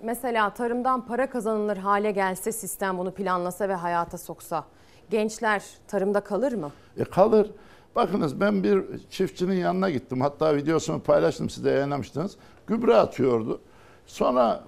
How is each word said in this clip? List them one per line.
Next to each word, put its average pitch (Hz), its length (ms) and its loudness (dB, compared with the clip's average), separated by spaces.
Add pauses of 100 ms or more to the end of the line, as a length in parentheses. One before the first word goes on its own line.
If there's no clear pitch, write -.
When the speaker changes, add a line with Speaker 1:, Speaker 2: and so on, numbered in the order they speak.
Speaker 1:
mesela 226 500 -2
tarımdan 247 520 -2
para 247 240 -4
kazanılır 214 480 -2
hale 202 340 2
gelse, 190 400 -2
sistem 190 460 -4
bunu 180 140 -4
planlasa 185 580 -2
ve 196 60 0
hayata 170 420 -2
soksa, 160 480 -8 (440)
gençler 214 540 0 (240)
tarımda 202 320 0
kalır 208 340 -2
mı? 156 180 -6 (260)
Speaker 2:
E, 113 60 -2
kalır. 214 480 4 (440)
Bakınız 165 440 0
ben 202 240 2
bir 202 200 4 (260)
çiftçinin 190 460 -2
yanına 185 340 0
gittim. 127 320 -2
Hatta 147 340 2
videosunu 151 440 0
paylaştım, 160 500 2
siz 123 160 -8
de 139 40 4
yayınlamıştınız. 143 680 -2 (300)
Gübre 240 280 4
atıyordu. 123 640 2 (460)
Sonra 247 640 2